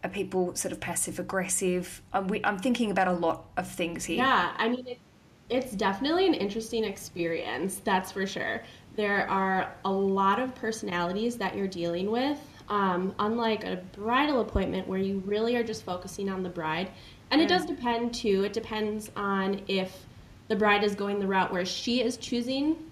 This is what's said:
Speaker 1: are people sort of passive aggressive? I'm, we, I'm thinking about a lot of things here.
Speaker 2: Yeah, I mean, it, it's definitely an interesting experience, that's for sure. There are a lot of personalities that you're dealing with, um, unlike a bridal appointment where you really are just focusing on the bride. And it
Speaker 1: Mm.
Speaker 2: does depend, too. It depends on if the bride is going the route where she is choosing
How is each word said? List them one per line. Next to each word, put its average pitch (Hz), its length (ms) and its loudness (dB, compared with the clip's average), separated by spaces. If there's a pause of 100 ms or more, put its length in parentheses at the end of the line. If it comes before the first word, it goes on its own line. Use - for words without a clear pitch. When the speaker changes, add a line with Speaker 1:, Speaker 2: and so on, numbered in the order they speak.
Speaker 1:
are 185 80 -4
people 185 440 -2
sort 185 160 -4
of - 80 -8
passive - 380 -4
aggressive? 180 840 -2 (120)
I'm, 190 140 0
we, 180 160 0
I'm 202 160 0
thinking 233 320 2
about 190 160 4
a 180 60 4
lot 170 320 0 (120)
of 180 100 -4
things 170 380 -4
here. 170 120 -2
Speaker 2:
Yeah, 247 400 4
I 226 120 2
mean, 247 160 -2
it, 247 140 -12 (500)
it's 247 220 0
definitely 262 560 2
an 330 80 6
interesting 220 480 -2
experience, 170 1000 -4
that's 190 280 0
for 196 160 -2
sure. - 340 -4 (340)
There 202 320 2
are 190 460 2 (120)
a 196 60 2
lot 196 480 4
of 254 140 -2
personalities 214 840 -2
that 196 180 -2
you're 196 120 0
dealing 175 440 -2
with, 269 260 2 (320)
um, 190 500 2
unlike 220 440 2
a 185 140 -2 (160)
bridal 247 480 2
appointment 190 460 0
where 190 120 0
you 196 260 0
really 220 300 2
are 240 80 2
just 220 220 -6
focusing 196 440 -4
on 190 140 -2
the 180 60 -4
bride. 170 400 -2 (420)
And 285 100 6
it 339 40 6
Speaker 1:
Mm. - 40 0
Speaker 2:
does 359 160 4
depend, 240 480 0
too. 196 300 2
It 202 100 -2
depends 214 640 -4
on 196 520 0
if 190 380 -2 (420)
the 220 80 2
bride 208 280 6
is 208 120 2
going 202 240 -2
the 196 80 0
route 190 240 2
where 185 140 0
she 240 360 0
is 247 160 0
choosing 269 580 0 (160)